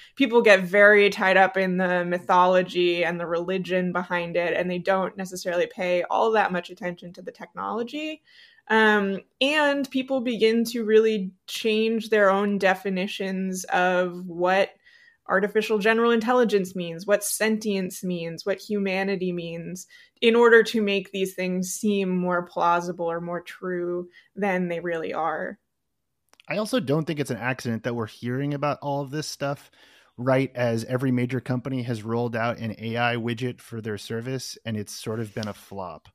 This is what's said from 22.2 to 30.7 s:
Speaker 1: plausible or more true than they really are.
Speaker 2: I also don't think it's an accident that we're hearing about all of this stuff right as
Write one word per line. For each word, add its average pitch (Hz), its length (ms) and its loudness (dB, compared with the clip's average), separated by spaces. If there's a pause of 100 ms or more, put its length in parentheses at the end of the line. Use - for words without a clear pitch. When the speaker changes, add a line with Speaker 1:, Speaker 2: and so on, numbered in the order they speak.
Speaker 1:
plausible 175 680 -2
or 170 120 -6
more 170 180 -6
true 175 680 -6 (260)
than 185 320 0
they 170 120 -4
really 170 340 -4
are. 160 440 -4 (880)
Speaker 2:
I 156 120 -4
also 220 200 -2
don't 151 280 0
think 151 140 -4
it's 131 100 -4
an 117 80 -4
accident 117 460 -4
that 120 100 -2
we're 113 120 -4
hearing 131 460 -6
about 143 300 -2
all 143 180 -4
of 139 100 -8
this 147 160 -6
stuff - 440 -8 (480)
right 131 360 2
as 117 300 0